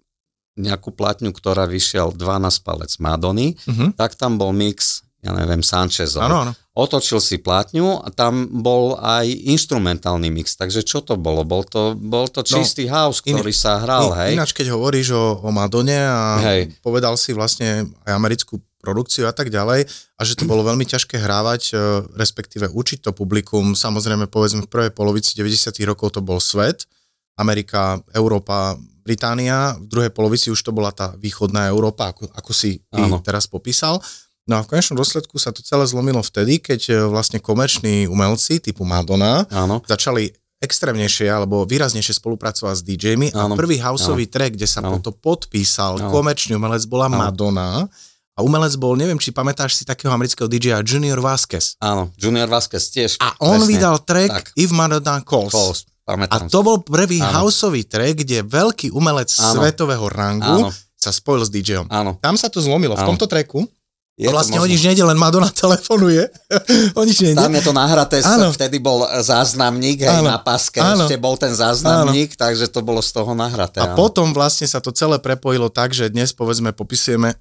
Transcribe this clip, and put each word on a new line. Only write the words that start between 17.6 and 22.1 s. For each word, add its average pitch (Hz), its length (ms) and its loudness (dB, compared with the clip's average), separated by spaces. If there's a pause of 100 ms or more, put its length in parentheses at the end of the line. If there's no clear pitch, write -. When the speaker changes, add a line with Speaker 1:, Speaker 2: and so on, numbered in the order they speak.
Speaker 2:
aj 104 140 -4
americkú 110 420 -2 (200)
produkciu 113 480 -4
a 117 100 -2
tak 135 140 -4
ďalej, 110 360 0 (300)
a - 80 -8
že 113 100 -2
to - 120 -4
bolo 110 180 2
veľmi 117 200 0
ťažké 123 340 -4
hrávať, 107 500 0
e, - 80 -4 (400)